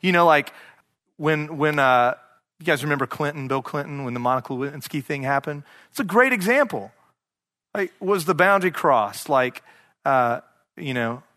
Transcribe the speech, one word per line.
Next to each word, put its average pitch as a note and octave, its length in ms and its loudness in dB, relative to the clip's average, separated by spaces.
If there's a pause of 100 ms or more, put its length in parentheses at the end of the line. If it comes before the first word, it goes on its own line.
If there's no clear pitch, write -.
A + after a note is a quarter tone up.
You F#3 120 0
know, F3 120 6
like, D3+ 280 4 (640)
when, D3+ 420 -2
when, D3+ 200 0
uh, B2 360 4 (460)
you D#3 40 -20
guys D3+ 180 0
remember C#3 240 -2
Clinton, D3 420 -6
Bill C3+ 120 0
Clinton, C#3+ 440 -8
when A#2+ 100 -6
the B2 60 -6
Monica B2+ 320 -2
Lewinsky C#3 520 -8
thing C#3 200 -6
happened? C#3 380 -2 (280)
It's - 100 -10
a B3 40 -2
great A#3+ 280 4
example. G#3+ 580 0 (840)
Like, G3+ 260 -4
was F#3+ 240 -2
the F3+ 100 0
boundary F#3 360 4
crossed? A#2+ 580 0
Like, B2+ 340 0 (440)
uh, B2 340 2 (360)
you C3+ 180 -6
know A#2+ 280 -4 (140)